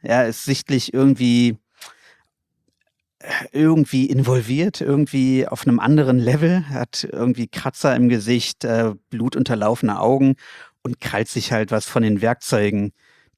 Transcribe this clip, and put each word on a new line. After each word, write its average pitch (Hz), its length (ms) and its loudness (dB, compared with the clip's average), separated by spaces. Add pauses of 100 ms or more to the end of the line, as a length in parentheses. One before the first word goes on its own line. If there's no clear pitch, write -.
er 120 260 2
ist - 160 -10
sichtlich 135 500 -4
irgendwie, 120 640 2 (1900)
irgendwie 151 560 2
involviert, 131 760 0
irgendwie 135 680 0
auf - 180 -6
einem 120 140 4
anderen 131 400 4
Level, 151 480 2
hat 127 420 -6
irgendwie 120 380 -2
Kratzer - 480 -2
im 120 120 4
Gesicht, 117 560 0
äh, 113 300 0 (160)
blutunterlaufene 113 880 -2
Augen 135 380 2 (460)
und 120 180 -10
krallt 104 260 -4
sich - 240 -6
halt 110 220 -2
was 110 140 -2
von 117 180 0
den 104 180 0
Werkzeugen, 104 720 -2 (440)